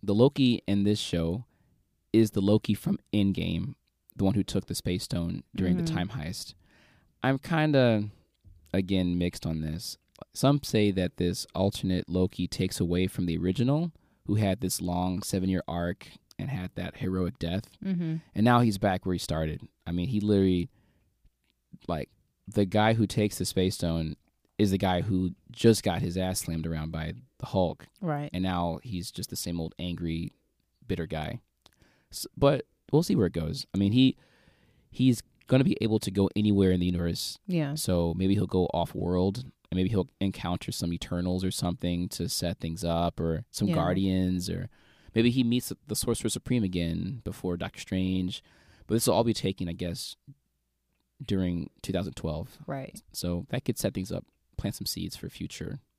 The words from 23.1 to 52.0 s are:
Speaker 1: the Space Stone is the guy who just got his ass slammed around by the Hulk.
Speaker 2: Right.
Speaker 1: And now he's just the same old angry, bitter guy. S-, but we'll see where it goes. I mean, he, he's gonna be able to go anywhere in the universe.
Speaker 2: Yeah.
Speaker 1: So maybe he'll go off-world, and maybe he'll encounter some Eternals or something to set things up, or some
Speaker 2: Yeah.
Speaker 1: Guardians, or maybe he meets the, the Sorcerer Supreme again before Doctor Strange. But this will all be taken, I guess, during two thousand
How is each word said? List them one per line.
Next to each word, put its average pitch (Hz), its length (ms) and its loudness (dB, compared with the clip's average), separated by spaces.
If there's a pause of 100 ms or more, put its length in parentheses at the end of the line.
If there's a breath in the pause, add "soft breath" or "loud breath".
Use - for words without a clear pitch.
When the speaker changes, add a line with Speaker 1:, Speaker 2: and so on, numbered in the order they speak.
Speaker 1:
the 95 60 -2
Space 95 320 2
Stone 82 400 -2 (420)
is 104 140 6
the 95 60 2
guy 92 220 2
who 92 300 0 (200)
just - 320 6
got 87 200 0
his 87 140 -2
ass 92 240 -2
slammed 82 260 -4
around 80 260 -4
by 80 220 -6 (240)
the - 80 -10
Hulk. - 400 0 (140)
Speaker 2:
Right. 147 320 -4
Speaker 1:
And 92 100 -2
now 87 400 -2
he's 95 280 -8
just - 200 -10
the - 60 -10
same 85 240 -6
old 80 180 -8
angry, 85 540 -4 (540)
bitter 85 200 -4
guy. 78 340 -6 (720 soft breath)
S-, - 140 -10 (100)
but 139 300 2 (260)
we'll 151 100 6
see 190 140 0
where 101 100 4
it 85 60 0
goes. 80 420 -4
I 95 40 2
mean, 101 140 4
he, 131 240 6 (720 soft breath)
he's 127 320 4 (260)
gonna 131 160 4
be - 160 2
able 110 180 2
to 98 120 -2
go 98 260 2
anywhere 101 340 4
in 90 100 4
the 90 60 2
universe. 87 520 -2 (100)
Speaker 2:
Yeah. 151 260 -2
Speaker 1:
So 87 420 0
maybe 95 180 2
he'll 101 120 0
go 92 260 2
off-world, 90 680 0 (320)
and 90 60 -2
maybe 92 120 2
he'll 98 200 0 (120)
encounter 90 500 -4
some - 220 -4
Eternals 90 520 -2
or 92 60 0
something 87 600 -2
to - 180 -6
set - 320 -4
things 82 240 -6
up, 85 340 0
or 82 320 -2
some - 180 -2
Speaker 2:
Yeah. 87 60 2
Speaker 1:
Guardians, 92 760 2
or 90 200 -6 (460 soft breath)
maybe 117 160 4
he 127 120 2
meets 120 280 0
the, - 60 -8 (120)
the 107 80 -4
Sorcerer - 340 -2
Supreme 120 320 -2
again 90 600 -2
before 90 320 -6
Doctor 87 240 -8
Strange. 92 600 -2 (440 soft breath)
But - 80 0
this 117 120 2
will 117 80 4
all 113 100 4
be 113 100 2
taken, 95 340 -4
I 85 40 -4
guess, - 440 -8 (1080)
during 90 460 -2 (120)
two - 100 -8
thousand 92 220 -4